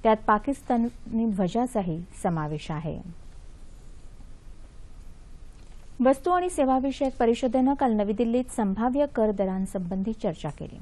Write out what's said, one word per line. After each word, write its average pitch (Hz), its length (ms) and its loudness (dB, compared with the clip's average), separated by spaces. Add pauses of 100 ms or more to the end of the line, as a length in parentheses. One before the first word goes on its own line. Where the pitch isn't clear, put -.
त्यात 220 140 8 (100)
पाकिस्तानी 233 960 2
ध्वजाचाही 190 760 0 (200)
समावेश 156 480 0
आहे. 156 280 -4 (3000)
वस्तू 269 260 4
आणि 359 180 2
सेवा 262 280 2
विषयक 262 400 0
परिषदेनं 254 560 4
काल 269 180 2
नवी 214 220 2
दिल्लीत 240 440 0
संभाव्य 240 480 2 (100)
कर 214 160 4
दरांसंबंधी 190 800 -2
चर्चा 165 360 -4
केली. 147 320 -10